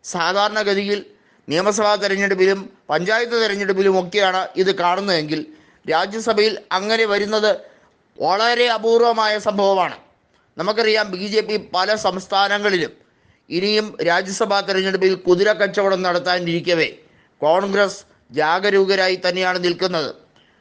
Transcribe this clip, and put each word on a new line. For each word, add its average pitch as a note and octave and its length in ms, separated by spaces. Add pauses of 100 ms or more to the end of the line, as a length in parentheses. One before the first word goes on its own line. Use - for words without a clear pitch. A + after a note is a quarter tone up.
(120)
സാധാരണഗതിയിൽ G3+ 880 (480)
നിയമസഭാ G3+ 420 (140)
തെരഞ്ഞെടുപ്പിലും G3 560 (320)
പഞ്ചായത്ത് A3 500
തെരഞ്ഞെടുപ്പിലും G3 580
ഒക്കെയാണ് F#3 420 (200)
ഇത് F#3+ 180
കാണുന്നതെങ്കിൽ F3 600 (520)
രാജ്യസഭയിൽ G#3 640 (240)
അങ്ങനെ A3 340
വരുന്നത് G#3 380 (680)
വളരെ A#3 500 (100)
അപൂർവമായ A3+ 560 (120)
സംഭവമാണ്. G3 520 (640)
നമുക്കറിയാം, G#3+ 540
ബി F#3+ 200
ജെ G#3+ 160
പി G#3+ 60 (200)
പല F#3+ 140 (160)
സംസ്ഥാനങ്ങളിലും G3 920 (600)
ഇനിയും G#3+ 300 (220)
രാജ്യസഭാ G3 500 (100)
തെരഞ്ഞെടുപ്പിൽ F#3+ 440 (140)
കുതിരക്കച്ചവടം F#3+ 800
നടത്താനിരിക്കവേ F3 840 (560)
കോൺഗ്രസ് G3 560 (380)
ജാഗരൂകരായി F#3 880
തന്നെയാണ് F3+ 400
നിൽക്കുന്നത്. F3 440 (500)